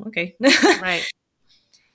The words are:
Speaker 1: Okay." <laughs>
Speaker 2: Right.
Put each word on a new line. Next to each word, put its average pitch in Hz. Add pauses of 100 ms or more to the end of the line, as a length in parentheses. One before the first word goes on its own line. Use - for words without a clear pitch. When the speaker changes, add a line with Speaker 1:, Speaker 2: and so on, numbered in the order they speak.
Speaker 1:
Okay." 180
<laughs> 277
Speaker 2:
Right. 180 (920)